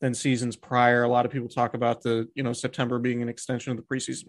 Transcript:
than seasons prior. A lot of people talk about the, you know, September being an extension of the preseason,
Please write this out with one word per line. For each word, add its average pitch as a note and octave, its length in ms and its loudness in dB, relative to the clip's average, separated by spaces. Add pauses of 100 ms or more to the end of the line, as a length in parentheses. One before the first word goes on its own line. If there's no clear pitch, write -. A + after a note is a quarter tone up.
than B2 140 0
seasons B2 400 0
prior. A#2+ 480 4
A A#2+ 40 4
lot B2 200 4
of B2 40 -10
people B2 160 -4
talk A#2+ 280 -2
about A#2 260 0
the, A2+ 320 0
you C#3 80 -6
know, B2 120 -2
September B2 440 -2
being A#2+ 240 -2
an A#2+ 80 -4
extension A#2+ 420 -6
of A#2+ 60 -4
the A2 60 -12
preseason, C3 460 -6